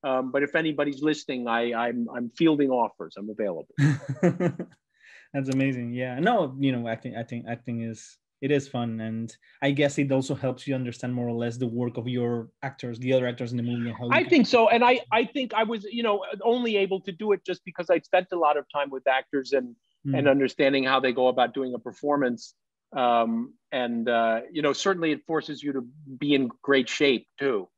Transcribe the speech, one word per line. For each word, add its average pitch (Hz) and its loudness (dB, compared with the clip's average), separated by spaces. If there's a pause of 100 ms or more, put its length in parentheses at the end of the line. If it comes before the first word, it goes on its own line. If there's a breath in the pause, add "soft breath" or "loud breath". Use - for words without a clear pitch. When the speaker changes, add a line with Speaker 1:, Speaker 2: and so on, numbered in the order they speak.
Speaker 1:
Um, 131 -2
but 139 0
if 143 -8
anybody's 147 -2
listening, 139 -2
I, 117 0
I'm, 120 -2
I'm 120 -6
fielding 147 4
offers. 110 -2
I'm 104 -10
available. 98 -6
Speaker 2:
<laughs> - -2
That's 135 -2
amazing. 131 -2
Yeah. 127 -4
No, 180 0
you 135 2
know, 120 -2
acting, 113 -8
acting, 117 -10
acting 117 -8
is, 113 -12 (240)
it 139 0
is 139 0
fun, 117 -4
and 113 -8 (280 soft breath)
I 143 2
guess 143 2
it 139 0
also 135 0
helps 127 -6
you 135 -2
understand 123 -6
more 123 -4
or 117 -4
less 117 -4
the 127 -2
work 117 -4
of 117 -6
your 120 -2 (120)
actors, 123 -10
the 127 2
other 127 4
actors 117 -4
in 123 -4
the 120 -2
movie. 120 -2
And 113 -8
how 127 -8
you 123 0
Speaker 1:
I 311 6
Speaker 2:
can 330 -2
Speaker 1:
think 285 6
so, 226 6
and 233 6
I, 247 6 (100)
I 233 2
think 254 -6
I 220 2
was, 214 -4
you 233 -6
know, 202 0 (220)
only 233 2
able 190 0
to 196 -8
do 208 -2
it 190 0
just 180 -8
because 175 -8
I 170 4
spent 185 0
a 180 -4
lot 151 4
of 143 -4
time 143 -2
with 131 -2
actors 131 0
and, 123 0 (320)
Speaker 2:
Mm. 135 0
Speaker 1:
and 143 4
understanding 135 4
how 131 4
they 135 2
go 127 2
about 123 2
doing 131 -4
a 113 -8
performance. 127 -2 (400)
Um, 117 2 (180)
and, 120 -2
uh, 113 2 (100)
you 151 -4
know, 143 2
certainly 170 0
it - -4
forces 147 -6
you 143 -4
to 135 -4 (340)
be 143 2
in 131 2 (140)
great 135 4
shape 139 2 (140)
too. 117 0